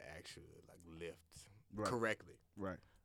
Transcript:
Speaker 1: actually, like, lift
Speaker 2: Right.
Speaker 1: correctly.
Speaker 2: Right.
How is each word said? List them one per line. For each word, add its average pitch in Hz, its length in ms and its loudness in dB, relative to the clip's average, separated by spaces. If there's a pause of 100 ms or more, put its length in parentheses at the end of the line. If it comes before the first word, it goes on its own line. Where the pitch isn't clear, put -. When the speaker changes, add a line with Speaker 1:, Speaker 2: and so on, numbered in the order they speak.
(160)
Speaker 1:
actually, - 520 -12
like, 90 180 -16
lift - 640 -8 (260)
Speaker 2:
Right. 104 140 4
Speaker 1:
correctly. 113 500 4 (180)
Speaker 2:
Right. 95 220 0 (260)